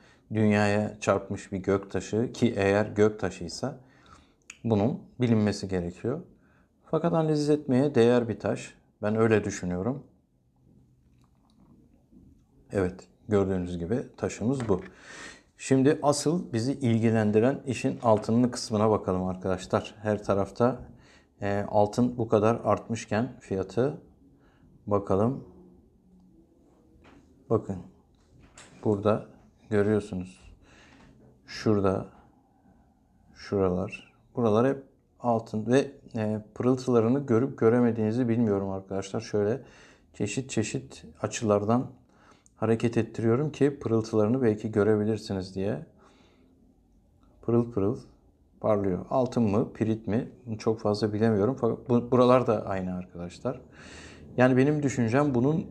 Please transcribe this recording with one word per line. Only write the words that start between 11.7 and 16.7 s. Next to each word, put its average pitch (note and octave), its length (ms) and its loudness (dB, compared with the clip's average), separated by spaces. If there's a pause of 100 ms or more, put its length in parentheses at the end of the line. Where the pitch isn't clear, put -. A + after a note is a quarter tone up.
Evet, F#2 360 -2 (220)
gördüğünüz F#2 500 0
gibi F2+ 240 -4 (140)
taşımız A2 520 -4
bu. F2+ 120 0 (760)
Şimdi C3+ 460 2
asıl D3 500 0
bizi A#2 200 -2